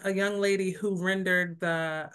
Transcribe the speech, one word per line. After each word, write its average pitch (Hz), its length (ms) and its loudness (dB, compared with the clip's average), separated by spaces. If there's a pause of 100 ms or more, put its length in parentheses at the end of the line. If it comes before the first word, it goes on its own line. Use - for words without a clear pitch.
a 196 100 0
young 202 280 0
lady 196 300 2
who 190 300 -2
rendered 180 600 0
the, 160 540 -2